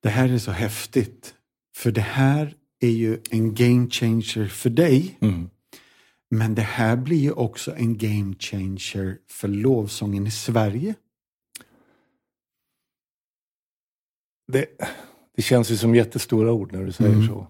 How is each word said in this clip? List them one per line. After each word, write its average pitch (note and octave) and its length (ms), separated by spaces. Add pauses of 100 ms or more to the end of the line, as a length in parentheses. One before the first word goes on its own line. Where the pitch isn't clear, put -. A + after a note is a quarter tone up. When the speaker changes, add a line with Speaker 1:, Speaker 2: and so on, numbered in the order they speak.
Speaker 1:
Det - 60
här B2+ 200
är B2 80
så G#2 140
häftigt. G#2 840 (400)
För - 160
det A2 100
här C#3 540 (240)
är A#2+ 100
ju A2+ 300 (120)
en A2+ 240
game B2 340
changer A2+ 580
för - 220
dig. D#3 520
Speaker 2:
Mm. F2+ 280 (800)
Speaker 1:
Men A2 260
det A#2 60
här A2+ 340
blir C3+ 240
ju C#3+ 120
också - 440
en A2+ 220
game G#2 420
changer F#2+ 760 (120)
för - 180
lovsången G#2 800
i G#2+ 40
Sverige. A#2 640 (3500)
Speaker 2:
Det, C3 140 (680)
det A2+ 60
känns A#2 300
ju A2+ 60
som A2+ 180
jättestora A2+ 560
ord G#2 220
när F#2+ 100
du F#2 80
säger G#2+ 220
Speaker 1:
Mm. G#2+ 140
Speaker 2:
så. G#2+ 220